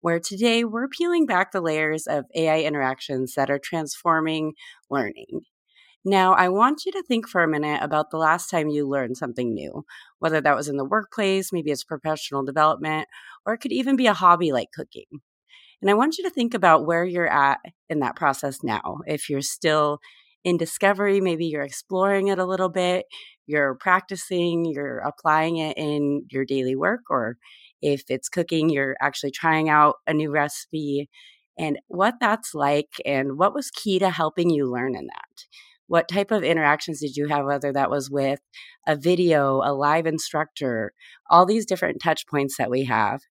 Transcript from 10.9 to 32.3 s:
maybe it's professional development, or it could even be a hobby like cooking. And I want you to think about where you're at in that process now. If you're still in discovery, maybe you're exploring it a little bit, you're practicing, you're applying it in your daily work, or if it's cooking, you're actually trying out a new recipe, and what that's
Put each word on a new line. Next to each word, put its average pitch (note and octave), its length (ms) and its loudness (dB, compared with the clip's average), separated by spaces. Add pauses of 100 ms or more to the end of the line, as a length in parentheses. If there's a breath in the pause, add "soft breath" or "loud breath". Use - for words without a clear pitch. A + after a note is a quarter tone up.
maybe D#3 160 -4
it's C#3 140 -4
professional D3+ 600 -6
development, D3+ 640 0 (380 loud breath)
or G#3+ 80 -2
it A3+ 60 -6
could B3 120 -6
even C4 240 0
be B3 120 4
a G#3 60 4
hobby F3 380 4
like A#2+ 220 -2
cooking. - 320 -12 (760 soft breath)
And F#3+ 80 2
I G#3 60 6
want C#4+ 220 2
you F#4 60 -6
to F4+ 60 -2
think A#3+ 240 -2
about E3+ 320 6
where E3+ 180 2
you're F3 280 0
at C#3 280 2 (300)
in D3+ 100 -2
that C3 160 -2
process C#3 480 -2
now. A#2+ 420 -4
If D3 240 -6
you're C#3 120 -2
still D3+ 580 0 (440 soft breath)
in F3 140 2
discovery, G3 640 2
maybe E3+ 240 0
you're D3+ 160 -4
exploring F#3+ 680 0
it G3 120 0
a F#3 60 0
little F#3 240 -2
bit, F3+ 360 0 (420 loud breath)
you're C#3+ 280 0
practicing, F3 880 -2
you're C#3 340 -6
applying D#3+ 580 0
it D#3 200 -4
in D3 520 0
your C3 140 -2
daily C3 320 0
work, F#3 340 0
or A#2+ 280 -2 (440 loud breath)
if C#3+ 280 0
it's C3 200 -4
cooking, E3 400 0
you're C#3 320 0
actually C#3 300 -4
trying D#3+ 380 0
out D3+ 260 6 (100)
a D#3 80 0
new D3+ 180 0
recipe, D3 800 -4 (480 soft breath)
and D#3 300 -4
what G3+ 320 0
that's A3+ 340 -2